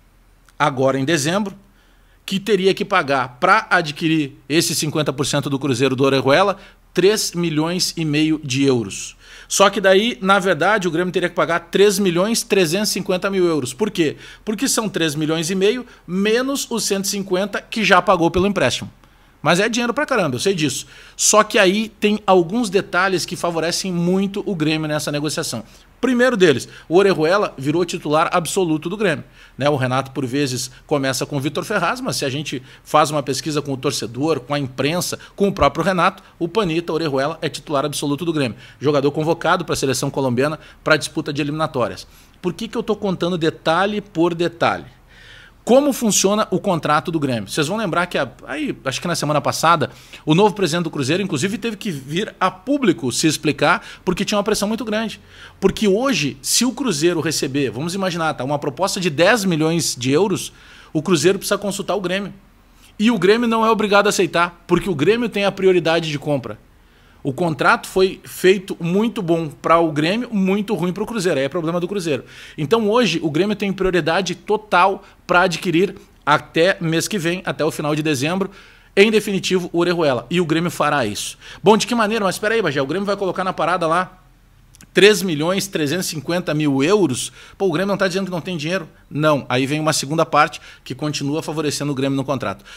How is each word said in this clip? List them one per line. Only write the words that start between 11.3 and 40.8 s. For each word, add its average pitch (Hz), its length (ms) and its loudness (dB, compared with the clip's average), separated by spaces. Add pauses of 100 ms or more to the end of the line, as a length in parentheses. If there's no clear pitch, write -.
pagar 165 360 0
três 190 260 4
milhões 190 460 0
trezentos 196 460 0
e - 40 -2
cinquenta 185 360 -2
mil 190 160 2
euros. 151 280 0
Por 214 160 -2
quê? 147 280 0 (260)
Porque 214 240 -2
são 220 220 -2
três 160 260 -2
milhões 156 340 -2
e 196 60 -2
meio 220 300 0 (200)
menos 220 640 0
os 226 140 -4
cento 196 220 -2
e - 20 -6
cinquenta 196 540 -2
que - 240 -4
já 190 160 4
pagou 170 280 2
pelo 185 160 0
empréstimo. 180 460 -2 (500)
Mas 175 200 2
é 226 80 0
dinheiro 240 240 -2
pra 285 120 -2
caramba, 175 300 0
eu 113 40 -4
sei 196 140 0
disso. 151 320 -4 (300)
Só - 280 4
que 208 140 -2
aí 208 300 4
tem 208 400 0
alguns 190 420 2
detalhes 185 540 0
que - 140 -10
favorecem 170 560 -4
muito 190 520 0
o 208 80 -2
Grêmio 156 340 -2
nessa 151 240 -4
negociação. 147 520 -4 (380)
Primeiro 247 360 2
deles, 156 320 4 (180)
o 156 80 2
Orejuela 185 600 4
virou 151 260 0
titular 160 480 0
absoluto 170 560 0
do 185 80 -6
Grêmio, 175 280 -2 (340)
né? 135 100 -2
O 151 80 2
Renato, 131 360 -2
por 143 160 -4
vezes, 127 420 -2 (160)
começa 135 400 -2
com 143 120 -4
o - 20 -2
Vitor 151 240 -4
Ferraz, 208 380 0
mas 247 160 -4
se 147 80 -2
a 139 40 -2
gente 139 320 -6 (220)
faz 151 260 4
uma 147 140 -2
pesquisa 143 400 -4
com 139 100 -6
o 131 40 -4
torcedor, 131 640 -2
com 143 120 -6
a 143 60 0
imprensa, 143 580 -4 (180)
com 196 120 2
o 196 40 2
próprio 160 320 2
Renato, 185 380 0 (160)
o 170 100 -2
Panita 170 460 0
Orejuela 151 480 -2
é 160 80 -2
titular 139 340 -2
absoluto 147 420 -4
do 165 80 -2
Grêmio. 135 240 -2 (220)
Jogador 143 320 2
convocado 160 540 0
pra 147 100 -4
seleção 135 360 -2
colombiana 135 480 -2 (240)